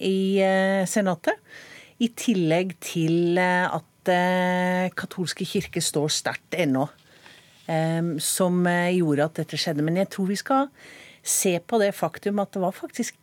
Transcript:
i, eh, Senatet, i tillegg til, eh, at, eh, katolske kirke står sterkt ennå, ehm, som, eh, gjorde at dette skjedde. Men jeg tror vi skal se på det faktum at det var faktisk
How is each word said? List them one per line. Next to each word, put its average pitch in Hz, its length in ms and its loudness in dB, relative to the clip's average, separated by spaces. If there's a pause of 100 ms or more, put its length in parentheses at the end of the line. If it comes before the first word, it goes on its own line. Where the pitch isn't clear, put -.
i, 190 400 2
eh, 190 420 4
Senatet, 196 520 0 (640)
i 240 80 2
tillegg 185 720 0
til, 170 580 2
eh, 180 320 2
at, - 380 -8
eh, 180 800 2 (100)
katolske 185 480 -6
kirke - 320 -4
står 156 320 -2
sterkt - 400 -6
ennå, 147 380 0 (800)
ehm, 165 520 -2
som, 180 460 0
eh, 175 320 2
gjorde 147 260 2
at 160 100 -2
dette 156 220 -6
skjedde. 151 280 -2
Men 165 100 0
jeg 190 160 -2
tror 190 160 -4
vi 196 80 -2
skal 277 340 0 (540)
se - 380 0
på 233 180 -2
det 202 160 2
faktum 202 460 -2
at 190 100 -4
det 190 120 -4
var 180 100 0
faktisk - 400 -8 (100)